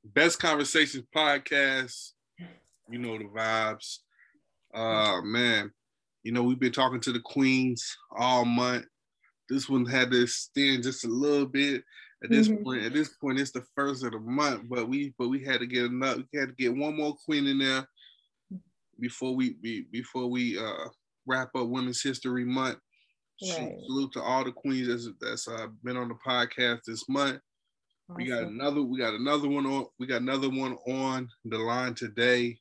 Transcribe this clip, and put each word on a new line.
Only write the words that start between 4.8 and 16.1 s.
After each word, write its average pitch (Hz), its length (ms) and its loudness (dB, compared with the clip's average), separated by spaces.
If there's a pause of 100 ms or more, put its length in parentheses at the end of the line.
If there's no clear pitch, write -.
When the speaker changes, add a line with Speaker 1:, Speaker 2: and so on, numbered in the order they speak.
Speaker 1:
man, 110 480 2 (500)
you 113 100 -4
know, 120 120 2
we've 127 160 2
been 127 120 4
talking 127 280 2
to 123 120 -2
the 120 80 -2
queens 131 800 2 (180)
all 123 300 4
month. 123 400 2 (640)
This 135 180 -2
one 127 200 2
had 127 240 4
to 123 100 6
extend 131 600 2
just 131 200 -4
a 117 40 -4
little 139 400 2
bit. 135 360 0 (400)
At - 60 -8
this 220 180 8
Speaker 2:
Mm-hmm. 208 160 2
Speaker 1:
point, 127 200 -2
at 120 100 -4
this 151 220 2
point, 135 240 -2
it's 135 100 -2
the 123 160 -8 (100)
first 139 280 -2
of 120 80 -4
the 110 80 -8
month, 120 500 0
but 120 180 -2
we, 139 300 -2
but 123 120 -2
we 135 140 -2
had 131 180 0
to 123 40 -2
get 123 200 0
enough, 127 320 0 (140)